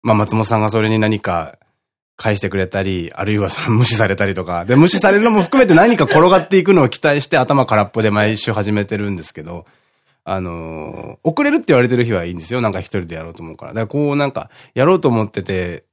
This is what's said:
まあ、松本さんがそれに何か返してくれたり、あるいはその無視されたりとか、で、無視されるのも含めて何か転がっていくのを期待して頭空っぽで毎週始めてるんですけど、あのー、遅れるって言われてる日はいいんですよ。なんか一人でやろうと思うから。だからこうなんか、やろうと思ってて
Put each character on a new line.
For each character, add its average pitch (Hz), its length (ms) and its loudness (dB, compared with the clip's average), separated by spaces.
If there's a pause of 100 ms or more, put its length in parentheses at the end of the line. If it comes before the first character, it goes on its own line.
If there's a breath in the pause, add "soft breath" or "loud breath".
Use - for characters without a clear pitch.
ま 117 100 2
あ、 - 20 4
松 104 200 0
本 110 100 0
さ 110 120 0
ん 107 40 0
が 107 80 0
そ 110 120 0
れ 110 60 0
に 110 120 0
何 107 200 0
か 85 380 -6 (580)
返 107 220 -2
し - 20 -6
て 98 100 -4
く 101 60 -8
れ 95 100 0
た 95 160 -6
り、 92 320 -4
あ 98 120 -8
る 107 80 -2
い 104 60 0
は 95 100 -2
そ - 200 -6
の 110 60 2
無 120 80 4
視 117 120 0
さ 110 120 2
れ 98 80 0
た 101 100 -2
り 98 80 -2
と 92 120 -6
か、 87 180 -6
で、 123 140 2
無 165 100 8
視 190 120 0
さ 196 120 4
れ 202 60 4
る 214 80 4
の 233 60 4
も 208 120 2
含 262 180 2
め 220 60 6
て 180 60 4
何 208 240 6
か 151 80 2
転 151 160 4
が 180 160 6
っ 180 100 0
て 196 100 2
い 180 60 4
く 196 100 4
の 165 100 6
を 123 60 2
期 - 140 -8
待 147 160 2
し 139 80 -6
て 156 100 0
頭 131 280 2
空 107 160 2
っ 101 100 -2
ぽ 113 120 -2
で 110 60 2
毎 104 280 0
週 110 160 -4
始 104 180 -2
め 104 140 -2
て 107 120 -6
る 101 140 -4
ん 92 60 -6
で 80 60 -12
す - 100 -14
け 78 100 -16
ど、 85 220 -14 (580)
あ 95 160 -6
の 82 880 -12
ー、 160 40 4
遅 285 140 -2
れ - 80 2
る - 40 -4
っ - 40 -2
て - 80 -10
言 156 80 4
わ 123 80 4
れ 123 60 0
て 123 80 0
る 120 80 2
日 117 80 -4
は 87 100 -2
い 87 80 -8
い - 20 -10
ん 87 40 -10
で 80 80 -14
す 117 80 -8
よ。 123 80 -4
な 110 80 0
ん - 20 -4
か 92 80 -8
一 85 60 -10
人 90 200 -8
で 85 100 -14
や 82 80 -12
ろ 82 80 -14
う - 20 -20
と 85 100 -18
思 80 120 -16
う - 20 -
か - 80 -20
ら。 - 80 -16
だ - 20 -12
か 113 60 -4
ら 110 60 -6
こ 143 260 -2
う - 20 -2
な 143 120 0
ん 131 40 -6
か、 - 180 -10 (240 soft breath)
や 127 120 0
ろ 185 100 4
う 175 60 -2
と 147 80 2
思 110 160 0
っ 101 40 -12
て 95 140 -10
て 90 500 -6